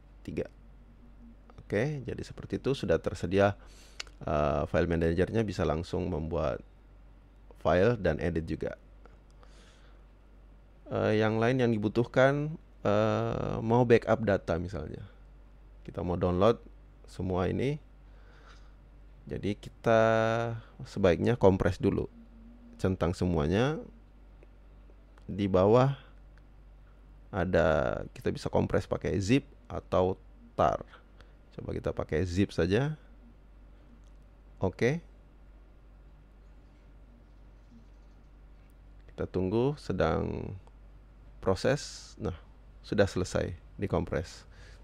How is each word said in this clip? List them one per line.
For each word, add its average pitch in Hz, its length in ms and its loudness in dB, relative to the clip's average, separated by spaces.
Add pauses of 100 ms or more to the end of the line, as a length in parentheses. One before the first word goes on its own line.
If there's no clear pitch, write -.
(220)
tiga. - 300 -8 (1120)
Oke, 131 400 -4
jadi - 160 -8
seperti - 400 -8
itu, 131 160 -2
sudah 85 240 2
tersedia, 98 560 2 (720)
eh, 73 400 0
file 82 240 0
manajernya, 85 560 2
bisa 95 160 -4
langsung 87 480 -2
membuat 80 480 -4 (1040)
file 92 320 4
dan 87 240 -2
edit 82 260 -2
juga. 76 300 -6 (2250)
Eh, 107 320 2
yang 110 160 0
lain 123 240 2
yang 120 80 2
dibutuhkan, 127 800 2 (320)
eh, 107 800 0
mau 120 240 4
backup 113 400 4
data 87 320 0
misalnya. 90 480 -10 (800)
Kita - 160 -8
mau 87 160 -2
download 90 400 2 (480)
semua 92 400 -2
ini. 110 320 -4 (1500)
Jadi 76 240 -4
kita - 480 2 (880)
sebaiknya 95 480 4
kompres 92 400 4
dulu, - 320 0 (720)
centang 92 320 0
semuanya. 95 640 0 (1500)
Di 98 160 -2
bawah 104 480 6 (1400)
ada, 80 720 2 (160)
kita - 160 -4
bisa - 160 -6
kompres 95 400 0
pakai - 320 -2
zip 117 240 2 (240)
atau 92 480 0 (400)
tar. 71 240 2 (720)
Coba - 240 -8
kita - 160 -6
pakai 78 320 -4
zip 90 240 0
saja. 123 480 0 (1600)
Oke. 113 400 -2 (4000)
Kita 82 160 -6
tunggu, 113 480 0
sedang 82 720 -2 (880)
proses. - 800 -4
Nah, 95 160 -6 (480)
sudah - 240 2
selesai 90 480 -4 (240)
dikompres. - 720 -4 (340)